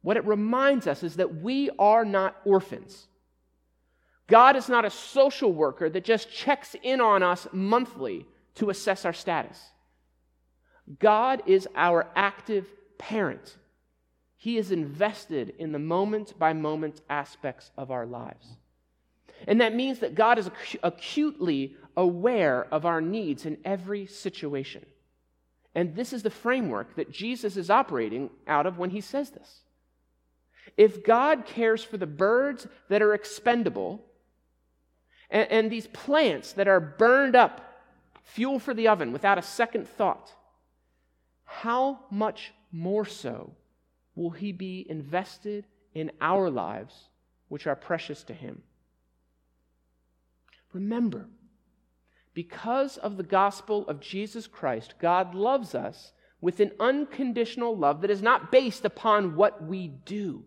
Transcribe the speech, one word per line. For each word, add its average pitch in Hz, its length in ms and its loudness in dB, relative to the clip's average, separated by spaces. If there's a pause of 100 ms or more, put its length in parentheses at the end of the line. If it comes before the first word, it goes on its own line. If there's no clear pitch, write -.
what 202 160 0
it 208 80 -2
reminds 226 640 2
us, 147 160 -2
is 160 140 -6
that 170 240 -2
we 269 360 -2
are 214 260 6
not 196 400 0
orphans. - 640 0 (1200)
God 254 300 10
is 247 100 -4
not 240 160 2
a 202 60 -2
social 269 640 0
worker 156 360 0
that 180 140 -4
just 220 260 0
checks - 540 -2
in 254 160 0
on 202 240 6
us 180 300 0
monthly 190 720 -2 (300)
to 208 140 0
assess 190 360 -2
our 170 80 0
status. - 440 -6 (1400)
God 226 460 4
is 190 300 4
our 170 400 2
active 196 500 -2 (320)
parent. - 580 -6 (800)
He 233 220 -4
is 196 140 -2
invested 156 880 -4
in 165 120 -8
the 147 80 -6
moment-by-moment 160 1300 -2
aspects 143 680 -8
of 135 140 -10
our 123 140 -6
lives. 120 520 -16 (880)
And 226 140 4
that 226 140 2
means 254 240 -4
that 170 160 -6
God 220 240 4
is 185 100 -6
acu-, - 340 -14
acutely 175 920 -2 (200)
aware 175 760 2
of 156 140 -2
our 165 160 0
needs 165 440 -4
in 151 180 -6
every 196 420 -6
situation. 143 800 -10 (920)
And 165 200 0
this 240 160 -8
is 226 120 -8
the 214 60 -2
framework 214 680 -4
that - 160 -6
Jesus 220 440 -6
is 180 140 -6
operating 135 600 0 (180)
out 151 180 2
of 180 120 -4
when 180 120 -4
he 196 120 -8
says 277 280 -6
this. - 320 -20 (1120)
If 214 280 6
God 247 420 2
cares 226 380 -2
for - 140 -12
the 180 100 -6
birds 233 580 0 (240)
that 208 120 2
are 208 120 4
expendable 208 920 -2 (1300)
and, 214 220 2
and 220 200 2
these 226 160 -8
plants 269 680 0
that 196 140 0
are 190 120 6
burned 240 560 4
up, - 480 4 (400)
fuel 262 340 -4
for 254 160 -4
the 220 140 2
oven 165 240 4
without 196 260 2
a 175 60 -6
second 226 440 -4
thought, - 440 -2 (1120)
how 254 560 -2 (100)
much 208 440 -6 (180)
more 185 340 -2
so 117 460 -12 (640)
will 170 160 -4
he 196 200 -8
be 185 380 -12
invested 180 720 -6 (300)
in 160 260 -8
our 180 300 0
lives, 110 460 -8 (540)
which 147 180 -10
are 139 80 -2
precious - 480 -8
to 113 100 -16
him? - 300 -16 (2000)
Remember, 202 540 -4 (1080)
because 233 640 -4
of 202 200 -8
the 185 60 -8
gospel 202 640 0
of 147 120 -6
Jesus 214 460 -10
Christ, 120 540 -6
God 175 340 0
loves 226 400 -2
us - 380 -10 (300)
with 175 180 -2
an 208 200 4
unconditional 240 960 -2
love 151 260 2
that 202 100 0
is 196 100 0
not 233 300 2
based 254 340 4
upon 208 500 2
what 190 300 2
we 185 220 -8
do. 139 600 -10